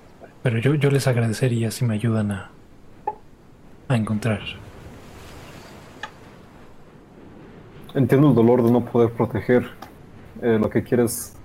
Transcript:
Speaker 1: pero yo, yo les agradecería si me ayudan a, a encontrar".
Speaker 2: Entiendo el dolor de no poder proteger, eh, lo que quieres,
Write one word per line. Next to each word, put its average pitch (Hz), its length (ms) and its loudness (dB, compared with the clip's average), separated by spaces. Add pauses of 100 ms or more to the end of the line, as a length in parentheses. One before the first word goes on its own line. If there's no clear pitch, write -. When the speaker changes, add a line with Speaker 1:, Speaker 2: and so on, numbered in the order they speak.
(420)
Speaker 1:
pero 117 160 -2
yo, 131 160 0
yo 139 160 2
les 135 160 0
agradecería 117 640 0
si - 140 -6
me 113 100 0
ayudan 107 380 -2
a, 98 180 -10 (1400)
a 127 80 0
encontrar". 107 440 -2 (3500)
Speaker 2:
Entiendo 139 360 4
el 120 40 4
dolor 120 300 4
de 117 60 4
no 120 140 2
poder 117 280 2
proteger, 120 560 0 (760)
eh, - 180 2
lo - 100 -2
que 104 120 -2
quieres, - 520 -2 (100)